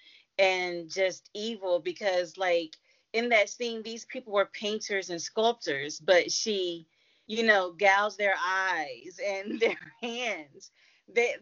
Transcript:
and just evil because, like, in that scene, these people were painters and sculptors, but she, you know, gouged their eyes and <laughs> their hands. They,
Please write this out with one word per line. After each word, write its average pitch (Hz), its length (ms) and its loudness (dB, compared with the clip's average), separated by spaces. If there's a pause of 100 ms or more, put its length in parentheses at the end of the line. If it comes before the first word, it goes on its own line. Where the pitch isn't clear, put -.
(380)
and 180 520 2
just 190 440 0
evil 202 460 -2
because, 180 560 -2
like, 175 400 0 (360)
in 233 180 0
that 208 180 6
scene, 226 340 -6
these 226 240 -12
people 240 260 -10
were 196 140 4
painters 208 640 -6
and 170 100 -6
sculptors, 156 800 -2
but 175 320 6
she, 180 540 -2 (400)
you 220 180 -4
know, 190 280 4
gouged 196 460 2
their 196 200 2
eyes 170 840 -2
and 202 360 -4
<laughs> - 0 -
their 220 180 2 (220)
hands. 214 720 -8 (420)
They, 233 300 2